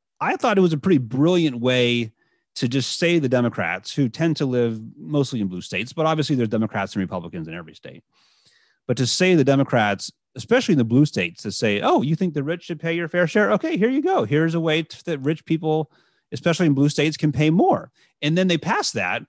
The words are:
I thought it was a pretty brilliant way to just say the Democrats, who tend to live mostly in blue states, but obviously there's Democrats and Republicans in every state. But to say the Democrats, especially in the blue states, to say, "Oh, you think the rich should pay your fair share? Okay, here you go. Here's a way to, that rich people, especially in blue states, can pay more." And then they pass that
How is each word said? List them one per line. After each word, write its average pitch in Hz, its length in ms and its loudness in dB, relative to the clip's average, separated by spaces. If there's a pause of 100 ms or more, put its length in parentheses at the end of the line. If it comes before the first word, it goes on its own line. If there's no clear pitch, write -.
(200)
I 208 160 -2
thought 214 220 2
it 190 40 6
was 170 120 4
a 151 40 0
pretty 170 200 4
brilliant 135 640 2
way 120 540 2 (420)
to 131 120 -2
just 127 320 -2
say 170 200 2
the 131 100 0
Democrats, 107 640 -2
who 135 140 2
tend 165 260 0
to 151 100 -4
live 117 360 -2 (160)
mostly 147 420 -2
in 101 80 -2
blue 90 140 -8
states, 98 320 -8
but 160 120 -2
obviously 156 300 0
there's 117 140 0
Democrats 110 440 -4
and 104 60 -4
Republicans 87 480 -8
in 80 60 -12
every 80 200 -14
state. - 300 -20 (800)
But 123 120 -2
to 127 100 0
say 185 280 2
the 139 100 4
Democrats, 123 640 2 (240)
especially 226 380 0
in 147 40 4
the 120 60 2
blue 123 220 4
states, 90 380 -6
to 104 100 -6
say, 104 260 0
"Oh, 277 220 2
you 151 160 0
think 180 160 -2
the 147 100 -4
rich 170 200 -6
should 170 180 -10
pay 165 120 -4
your 170 140 -4
fair 175 200 0
share? 208 260 2
Okay, 320 240 -2
here 220 120 2
you 269 120 0
go. 370 240 0
Here's 160 300 0
a 170 40 0
way 160 240 0
to, - 220 -16
that 156 140 -4
rich 151 260 -4
people, 156 440 -2 (440)
especially 170 320 0
in 147 80 4
blue 139 160 4
states, 151 260 0
can 156 160 0
pay 151 180 2
more." 269 420 2 (300)
And 156 160 0
then 185 120 2
they 170 80 2
pass 370 340 -2
that 95 380 -4